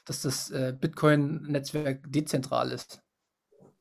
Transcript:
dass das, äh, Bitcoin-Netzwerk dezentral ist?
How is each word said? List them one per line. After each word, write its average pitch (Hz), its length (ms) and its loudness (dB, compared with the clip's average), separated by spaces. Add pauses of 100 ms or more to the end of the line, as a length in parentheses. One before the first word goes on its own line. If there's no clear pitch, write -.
dass - 160 -8
das, - 300 -2
äh, 131 280 -2
Bitcoin-Netzwerk 147 1300 2
dezentral 135 580 0
ist? - 300 -10 (800)